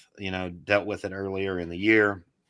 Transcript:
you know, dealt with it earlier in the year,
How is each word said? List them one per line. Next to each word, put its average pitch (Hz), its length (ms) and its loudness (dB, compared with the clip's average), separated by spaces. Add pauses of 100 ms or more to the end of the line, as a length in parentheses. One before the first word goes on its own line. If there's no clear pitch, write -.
(180)
you 98 140 -6
know, 92 180 -4
dealt 87 380 0
with 104 180 -6
it 95 80 -6
earlier 98 460 -4
in 85 100 -6
the 85 80 -8
year, 101 480 4 (240)